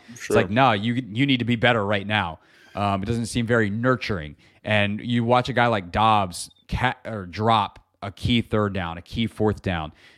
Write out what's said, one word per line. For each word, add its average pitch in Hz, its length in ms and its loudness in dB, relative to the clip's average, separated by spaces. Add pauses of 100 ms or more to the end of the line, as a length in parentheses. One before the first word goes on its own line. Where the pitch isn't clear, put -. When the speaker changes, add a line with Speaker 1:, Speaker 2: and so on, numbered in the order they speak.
Speaker 1:
Sure. 120 40 -18
Speaker 2:
It's - 160 -12
like, 101 220 2
"No, 123 220 4
you, 107 200 -2
you 120 320 -2
need 139 140 2
to 120 60 -4
be 120 100 0
better 117 280 2
right 101 220 -2
now." 98 320 -2 (380)
Um, 98 260 0
it 101 60 -6
doesn't 117 200 -2
seem 117 200 -4
very 110 240 2
nurturing. 107 640 -2 (280)
And 104 380 0
you 120 240 0
watch 123 240 2
a 131 40 -4
guy 120 140 4
like 98 240 -2
Dobbs 104 580 2 (200)
ca-, 123 260 -2 (100)
or 104 200 -8
drop 104 540 0 (220)
a 98 100 -10
key 120 300 0
third 104 320 0
down, 87 240 -6
a 85 40 -14
key 113 260 -4
fourth 107 340 0
down. 82 300 -4 (260)